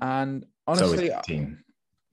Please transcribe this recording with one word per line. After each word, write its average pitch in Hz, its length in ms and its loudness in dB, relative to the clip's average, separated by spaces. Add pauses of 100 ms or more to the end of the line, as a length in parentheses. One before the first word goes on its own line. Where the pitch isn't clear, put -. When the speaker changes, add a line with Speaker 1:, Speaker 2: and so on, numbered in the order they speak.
Speaker 1:
And 135 400 -2 (240)
Speaker 2:
So - 60 2
is 180 100 4
Speaker 1:
honestly, 175 260 2
Speaker 2:
the - 160 -2
team, 73 380 -4 (500)